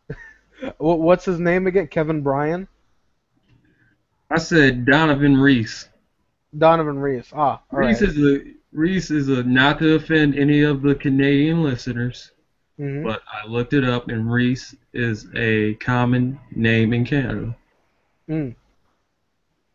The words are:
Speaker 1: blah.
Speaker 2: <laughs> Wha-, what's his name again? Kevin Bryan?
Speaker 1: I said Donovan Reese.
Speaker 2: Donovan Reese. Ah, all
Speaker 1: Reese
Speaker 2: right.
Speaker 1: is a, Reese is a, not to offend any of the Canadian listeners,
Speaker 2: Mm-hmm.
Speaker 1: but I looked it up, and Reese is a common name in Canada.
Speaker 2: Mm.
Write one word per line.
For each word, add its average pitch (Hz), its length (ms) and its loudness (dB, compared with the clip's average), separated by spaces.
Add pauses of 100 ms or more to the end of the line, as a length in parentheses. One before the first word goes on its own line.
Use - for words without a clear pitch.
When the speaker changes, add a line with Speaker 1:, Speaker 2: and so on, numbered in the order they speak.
Speaker 1:
blah. - 60 -14 (560)
Speaker 2:
<laughs> - 80 -16
Wha-, 165 160 0
what's 170 300 2
his 180 140 -2
name 175 280 0
again? 180 200 0
Kevin 156 340 -2
Bryan? 147 460 -2 (1600)
Speaker 1:
I 156 80 -2
said 139 480 2
Donovan 143 520 4
Reese. 131 520 0 (680)
Speaker 2:
Donovan 156 420 2
Reese. 135 340 -6
Ah, 139 280 -2 (100)
all - 80 -4
Speaker 1:
Reese - 220 2
Speaker 2:
right. 196 100 2
Speaker 1:
is 147 120 -6
a, 139 300 0 (180)
Reese 175 400 -2
is 143 180 -2
a, 127 140 0
not 131 360 2
to 156 160 2
offend 151 400 2
any 147 260 4
of 147 200 2
the 139 140 2
Canadian 143 680 2
listeners, 120 680 -6 (480)
Speaker 2:
Mm-hmm. 143 280 -6
Speaker 1:
but 110 200 -8
I 107 200 -14
looked 120 260 -4
it 143 100 2
up, 123 260 -2
and 117 220 -4
Reese 123 440 -2 (180)
is 117 400 -4
a 110 420 0
common 123 640 0 (120)
name 113 420 2
in 120 120 0
Canada. 113 500 -4 (720)
Speaker 2:
Mm. 151 240 -6 (1200)